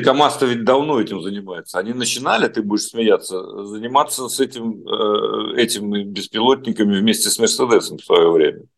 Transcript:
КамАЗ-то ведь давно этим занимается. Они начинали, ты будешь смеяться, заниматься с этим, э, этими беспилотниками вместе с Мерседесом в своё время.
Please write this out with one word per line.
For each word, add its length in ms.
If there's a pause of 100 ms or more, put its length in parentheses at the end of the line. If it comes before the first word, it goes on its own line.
КамАЗ-то 400
ведь 200
давно 360
этим 220
занимается. 560
Они 160
начинали, 540
ты 140
будешь 200
смеяться, 840
заниматься 640
с 120
этим, 460
э, 760
этими 420
беспилотниками 920
вместе 320
с 80
Мерседесом 580
в 80
своё 260
время. 340 (140)